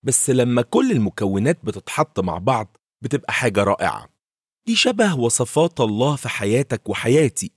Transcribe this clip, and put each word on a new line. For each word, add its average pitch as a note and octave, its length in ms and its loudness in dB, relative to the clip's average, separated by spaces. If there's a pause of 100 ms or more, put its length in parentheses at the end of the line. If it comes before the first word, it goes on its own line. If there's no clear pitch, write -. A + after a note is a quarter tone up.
بس - 260 0
لما B2 320 2
كل B3 300 2
المكونات G#2+ 720 0
بتتحط - 540 -4
مع F2 180 -4
بعض، A2 400 -4 (240)
بتبقى C3 320 -4
حاجة G2+ 300 0
رائعة. F2+ 460 -2 (580)
دي A3+ 80 0
شبه G#3+ 400 2
وصفات C3 680 0
الله A#2 340 0
في B2 140 -8
حياتك A2 600 -2
وحياتي. B2 680 0